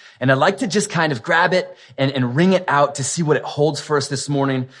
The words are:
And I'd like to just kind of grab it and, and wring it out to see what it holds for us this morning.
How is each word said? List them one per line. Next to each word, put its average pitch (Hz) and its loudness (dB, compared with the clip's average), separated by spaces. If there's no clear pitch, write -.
And 131 2
I'd 135 4
like 170 2
to 262 -2
just 190 -2
kind 165 0
of 113 -4
grab 170 2
it - -2
and, 135 0
and 123 -2
wring 180 4
it 185 2
out 143 2
to 139 -6
see 165 -4
what 147 2
it - -2
holds 147 -2
for 147 -2
us 135 -2
this 139 -6
morning. 135 0